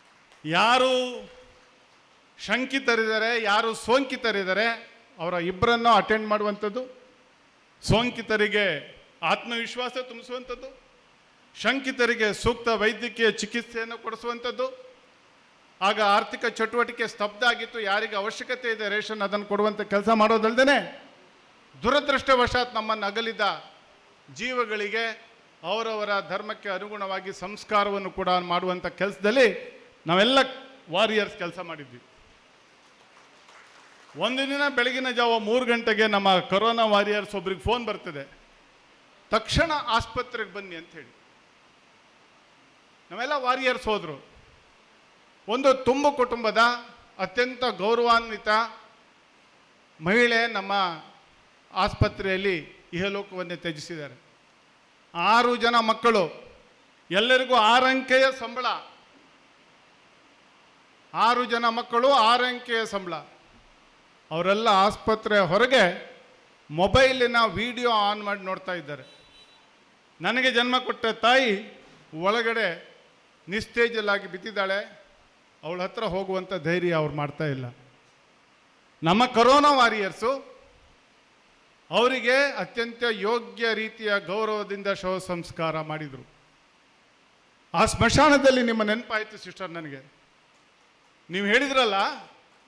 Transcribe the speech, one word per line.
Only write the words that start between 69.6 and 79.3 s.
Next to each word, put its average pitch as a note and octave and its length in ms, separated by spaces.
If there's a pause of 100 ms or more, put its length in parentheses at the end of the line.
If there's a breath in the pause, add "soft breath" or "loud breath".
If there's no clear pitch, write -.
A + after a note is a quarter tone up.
ನನಗೆ B3 300
ಜನ್ಮ B3 280
ಕೊಟ್ಟ A#3+ 260
ತಾಯಿ A3+ 800 (380)
ಒಳಗಡೆ A3 720 (520)
ನಿಸ್ತೇಜಲಾಗಿ G#3+ 800
ಬಿದ್ದಿದ್ದಾಳೆ, G3 800 (580)
ಅವಳ F3 180
ಹತ್ರ F#3+ 220
ಹೋಗುವಂಥ F#3+ 500
ಧೈರ್ಯ F3 400
ಅವ್ರು D3+ 220
ಮಾಡ್ತಾ D3 280
ಇಲ್ಲ. C3+ 220 (1400)
ನಮ್ಮ G#3+ 220
ಕರೋನಾ B3+ 460